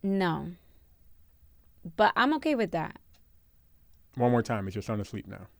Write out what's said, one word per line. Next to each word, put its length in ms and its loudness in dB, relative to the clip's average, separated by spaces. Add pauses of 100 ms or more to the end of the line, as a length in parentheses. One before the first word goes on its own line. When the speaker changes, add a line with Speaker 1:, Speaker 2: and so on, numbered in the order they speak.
Speaker 1:
No. 460 0 (1500)
But 200 6
I'm 180 4
okay 200 0
with 180 0
that. 260 -4 (1160)
Speaker 2:
One 140 4
more 120 4
time. 260 -2
Is 60 -10
your 80 -6
son 180 -4
asleep 260 -8
now? 200 -14 (140)